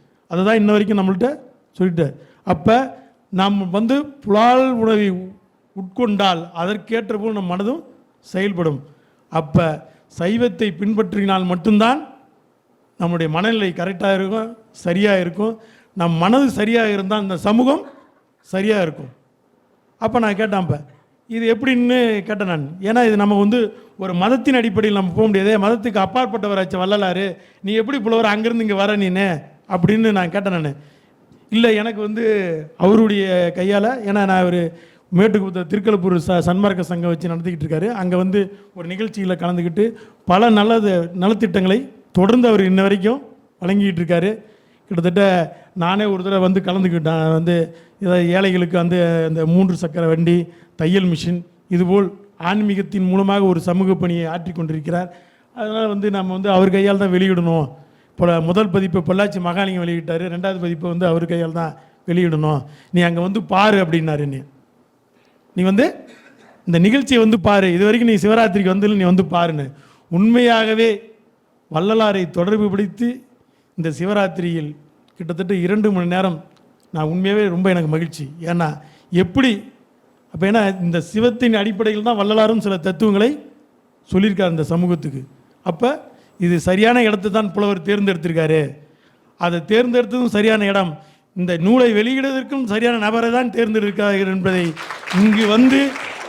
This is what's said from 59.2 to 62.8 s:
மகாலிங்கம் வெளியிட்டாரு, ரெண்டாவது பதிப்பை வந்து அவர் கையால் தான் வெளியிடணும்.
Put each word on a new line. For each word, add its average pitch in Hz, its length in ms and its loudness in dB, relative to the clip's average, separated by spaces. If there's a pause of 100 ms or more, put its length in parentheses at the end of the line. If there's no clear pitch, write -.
மகாலிங்கம் 180 400 -4
வெளியிட்டாரு, 165 480 -6
ரெண்டாவது 185 320 -6
பதிப்பை 170 240 -6
வந்து 175 220 -2
அவர் 165 200 0
கையால் 165 280 -4
தான் 160 120 -6 (380)
வெளியிடணும். 156 520 0 (320)